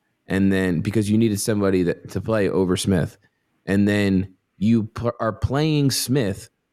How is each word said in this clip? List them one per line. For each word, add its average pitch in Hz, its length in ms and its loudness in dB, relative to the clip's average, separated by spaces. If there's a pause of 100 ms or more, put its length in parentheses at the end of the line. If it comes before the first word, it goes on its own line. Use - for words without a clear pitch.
(280)
and 98 240 2
then, 92 300 0
because 104 280 -2
you 104 80 2
needed 110 220 2
somebody 98 440 0
that, - 260 -4
to 98 120 -6
play 104 280 0
over 90 260 0
Smith, 90 420 -2 (480)
and 101 220 2
then 95 480 0 (220)
you 110 260 2
pl-, 120 360 -6
are 110 140 -2
playing 143 580 0
Smith 120 580 -2 (240)